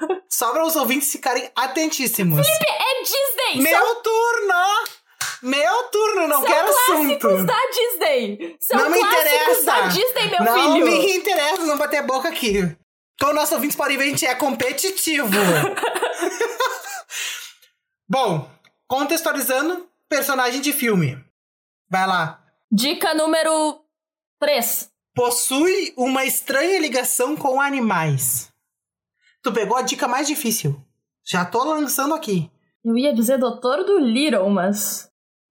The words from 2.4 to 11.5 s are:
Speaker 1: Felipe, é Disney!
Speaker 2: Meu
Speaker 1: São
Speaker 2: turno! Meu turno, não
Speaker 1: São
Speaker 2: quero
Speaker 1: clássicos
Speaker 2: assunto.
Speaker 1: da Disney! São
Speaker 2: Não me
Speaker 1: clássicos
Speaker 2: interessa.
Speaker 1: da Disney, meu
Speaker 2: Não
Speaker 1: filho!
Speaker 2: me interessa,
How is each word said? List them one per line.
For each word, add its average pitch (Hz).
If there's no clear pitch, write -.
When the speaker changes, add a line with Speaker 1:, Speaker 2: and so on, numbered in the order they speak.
Speaker 1:
Felipe, 640
é 494
Disney! 480
Speaker 2:
Meu 330
Speaker 1:
São 466
Speaker 2:
turno! 440
Meu 294
turno, 415
não 285
Speaker 1:
São 294
Speaker 2:
quero 339
Speaker 1:
clássicos 302
Speaker 2:
assunto. 185
Speaker 1:
da 480
Disney! 330
São -
Speaker 2:
Não -
me 440
Speaker 1:
clássicos 453
Speaker 2:
interessa. 494
Speaker 1:
da 480
Disney, 494
meu 202
Speaker 2:
Não 262
Speaker 1:
filho! 330
Speaker 2:
me 370
interessa, 339